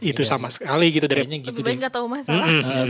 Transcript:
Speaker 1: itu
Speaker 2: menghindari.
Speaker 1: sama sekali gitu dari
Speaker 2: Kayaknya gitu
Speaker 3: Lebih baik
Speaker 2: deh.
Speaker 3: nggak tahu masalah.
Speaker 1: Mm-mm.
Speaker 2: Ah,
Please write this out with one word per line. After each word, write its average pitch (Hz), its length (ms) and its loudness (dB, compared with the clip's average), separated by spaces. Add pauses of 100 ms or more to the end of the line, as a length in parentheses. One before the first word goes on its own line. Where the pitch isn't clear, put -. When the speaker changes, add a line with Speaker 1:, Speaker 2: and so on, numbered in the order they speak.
Speaker 1:
itu 156 160 0
Speaker 2:
menghindari. 131 80 2
Speaker 1:
sama 123 220 -2
sekali 165 420 2
gitu 151 140 2
dari 139 180 2
Speaker 2:
Kayaknya 147 160 -8
gitu 127 120 -10
Speaker 3:
Lebih 143 120 -6
baik 233 80 0
Speaker 2:
deh. 254 100 -4
Speaker 3:
nggak 254 120 -4
tahu 240 140 -4
masalah. 233 360 0
Speaker 1:
Mm-mm. 156 240 4
Speaker 2:
Ah, 131 220 0